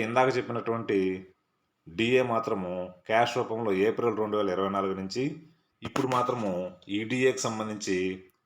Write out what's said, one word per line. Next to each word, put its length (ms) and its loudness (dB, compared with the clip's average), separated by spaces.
ఇందాక 300 4
చెప్పినటువంటి 640 -2
డీఏ 440 2
మాత్రము 420 -2
క్యాష్ 320 2
రూపంలో 340 -2
ఏప్రిల్ 360 2
రెండు 180 0
వేల 160 2
ఇరవై 200 0
నాలుగు 220 0
నుంచి, 260 -4
ఇప్పుడు 260 -2
మాత్రము 420 0
ఈ 20 0
డీఏకి 340 2
సంబంధించి 520 -2